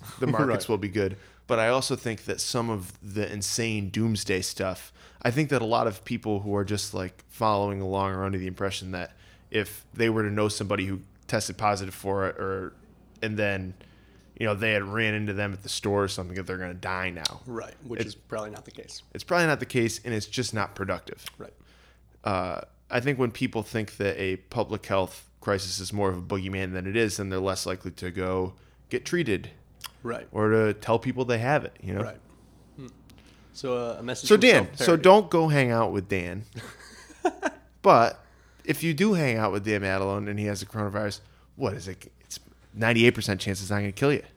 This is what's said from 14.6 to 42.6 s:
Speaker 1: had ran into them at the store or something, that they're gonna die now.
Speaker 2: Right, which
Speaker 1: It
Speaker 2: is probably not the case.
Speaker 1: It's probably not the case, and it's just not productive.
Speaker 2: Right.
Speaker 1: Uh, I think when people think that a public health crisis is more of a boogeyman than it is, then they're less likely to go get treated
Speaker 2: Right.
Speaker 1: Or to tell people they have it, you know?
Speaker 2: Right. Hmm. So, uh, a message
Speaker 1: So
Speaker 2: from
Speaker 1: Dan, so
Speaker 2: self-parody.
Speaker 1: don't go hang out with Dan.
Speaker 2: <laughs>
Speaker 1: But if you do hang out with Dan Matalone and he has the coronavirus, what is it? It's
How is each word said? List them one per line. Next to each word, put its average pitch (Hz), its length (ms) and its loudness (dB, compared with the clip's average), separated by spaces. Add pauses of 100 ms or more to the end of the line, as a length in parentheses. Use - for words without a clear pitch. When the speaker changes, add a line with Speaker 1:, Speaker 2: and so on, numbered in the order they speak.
Speaker 1:
had 101 100 2
ran 107 300 0
into 107 200 -2
them 98 200 -4
at 95 100 -12
the 95 60 -12
store 101 340 0
or 98 40 0
something, 92 280 -6
that 92 120 -8
they're 92 100 -6
gonna 92 160 -8
die 92 380 -4
now. 82 340 -8
Speaker 2:
Right, 117 380 -10
which 113 180 -6
Speaker 1:
It 113 60 -4
Speaker 2:
is 104 80 -12
probably 107 340 -10
not 104 160 -14
the 107 60 -20
case. 110 320 -18 (100)
Speaker 1:
It's - 100 -10
probably 175 240 2
not 147 120 2
the 127 80 -6
case, 113 360 0
and 120 120 -4
it's 104 100 -4
just - 280 -4
not 107 220 -2
productive. 95 500 -6 (120)
Speaker 2:
Right. - 160 -18 (680)
Speaker 1:
Uh, 92 380 -2 (280)
I 123 100 0
think 131 200 0
when 123 120 2
people 113 320 -4
think 110 340 -6
that 101 220 0
a 92 180 -2
public - 500 -4
health 95 420 -2 (120)
crisis 95 380 -2
is 95 140 -10
more 104 160 0
of 92 80 -2
a 90 40 -8
boogeyman 95 520 -4
than 92 140 -6
it 98 80 -2
is, 110 220 2
then 98 120 -4
they're 95 100 -2
less 95 280 -2
likely 92 240 -6
to 90 180 -10
go 92 440 -2 (360)
get 123 160 -4
treated 117 460 -2 (540)
Speaker 2:
Right. 117 260 -8
Speaker 1:
Or 107 180 2
to 110 240 4
tell 113 260 2
people 127 260 -2
they 117 140 0
have 131 260 2
it, - 160 -12
you 95 120 -6
know? 98 100 -2
Speaker 2:
Right. 113 140 -10 (600)
Hmm. 131 100 -16 (640)
So, 127 240 -4
uh, 117 220 -4
a 113 40 -12
message 127 260 -2
Speaker 1:
So 208 60 10
Speaker 2:
from 214 60 8
Speaker 1:
Dan, 196 220 10 (100)
so - 120 -2
Speaker 2:
self-parody. 165 180 8
Speaker 1:
don't 190 260 10
go 165 180 4
hang 139 240 4
out 113 200 4
with 95 160 -2
Dan. 92 420 -2
Speaker 2:
<laughs> - 40 -20 (1300)
Speaker 1:
But 135 380 6 (440)
if - 180 -2
you 165 140 0
do 202 180 4
hang 139 240 2
out 107 140 2
with 101 120 -2
Dan 104 180 0
Matalone 98 460 0
and 104 120 -4
he 104 60 -2
has 101 160 -2
the 92 40 -12
coronavirus, 104 540 -4 (360)
what 117 180 -2
is 92 140 -10
it? - 240 -14 (100)
It's - 180 -16 (340)